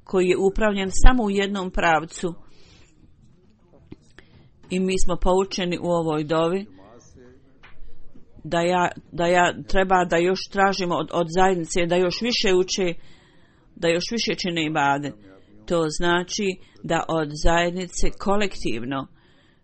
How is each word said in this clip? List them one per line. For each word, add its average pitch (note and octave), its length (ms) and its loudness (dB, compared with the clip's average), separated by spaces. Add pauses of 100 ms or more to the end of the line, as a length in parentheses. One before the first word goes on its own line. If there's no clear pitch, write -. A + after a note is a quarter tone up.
koji F#3 240 0
je F3+ 80 2
upravljen G3 560 0
samo B3+ 300 8
u G3+ 80 -2
jednom G3 400 -4
pravcu. E3 640 0 (2250)
I F#3 100 -2
mi F#3 140 0 (100)
smo F3 120 4
poučeni F#3 640 0
u F3 120 -4
ovoj D#3+ 340 -2
dovi E3 420 -2 (1800)
da E3 160 -2
ja, F3 280 2 (240)
da E3+ 140 -2
ja F3 260 4 (160)
treba F#3+ 360 2
da E3+ 120 0
još F#3 240 0 (120)
tražimo G3 420 0
od, D3 180 -4
od E3+ 140 -2 (100)
zajednice F#3 500 2
da E3+ 100 0
još F3+ 260 0
više A3 320 0
uče, F#3 400 0 (840)
da E3+ 120 -2
još E3+ 220 0
više A3+ 240 -4
čine E3+ 320 -4
ibadet. C#3+ 480 -2 (520)
To E3+ 220 0
znači F3 580 -2 (360)
da D#3+ 260 -2
od D#3+ 200 -2 (160)
zajednice F3 760 2
kolektivno C#3 880 -4 (580)